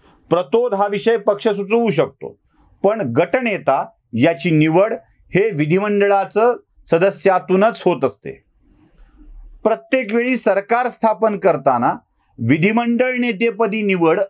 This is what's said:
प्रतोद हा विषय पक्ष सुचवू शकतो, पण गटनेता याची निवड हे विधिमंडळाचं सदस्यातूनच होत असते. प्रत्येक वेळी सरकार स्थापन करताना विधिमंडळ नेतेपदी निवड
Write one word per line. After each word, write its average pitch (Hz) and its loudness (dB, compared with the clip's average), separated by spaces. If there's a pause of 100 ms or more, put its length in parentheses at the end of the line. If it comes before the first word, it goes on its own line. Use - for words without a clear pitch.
(300)
प्रतोद 208 0
हा 196 0
विषय 208 -2
पक्ष 208 -2
सुचवू 208 0
शकतो, - -4 (420)
पण 202 -2
गटनेता 180 0 (260)
याची 165 0
निवड 160 2 (400)
हे 214 2
विधिमंडळाचं 196 0 (300)
सदस्यातूनच 185 2
होत 156 0
असते. - -8 (1200)
प्रत्येक 220 -2
वेळी 240 0
सरकार 226 0
स्थापन 214 -2
करताना 143 0 (540)
विधिमंडळ 233 0
नेतेपदी 220 -2
निवड 185 2